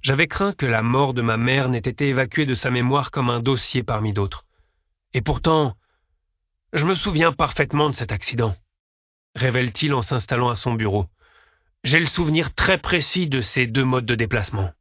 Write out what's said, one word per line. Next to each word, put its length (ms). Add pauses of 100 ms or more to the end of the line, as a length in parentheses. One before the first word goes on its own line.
J'avais 260
craint 260
que 120
la 160
mort 320
de 80
ma 160
mère 320
n'ait 80
été 320
évacuée 360
de 80
sa 180
mémoire 400
comme 180
un 100
dossier 440
parmi 300
d'autres. 320 (680)
Et 80
pourtant, 540 (960)
je 120
me 100
souviens 360
parfaitement 580
de 60
cet 160
accident, 440 (800)
révèle-t-il 580
en 80
s'installant 480
à 60
son 180
bureau. 340 (760)
J'ai 160
le 60
souvenir 480
très 240
précis 500
de 140
ces 240
deux 200
modes 200
de 100
déplacement. 640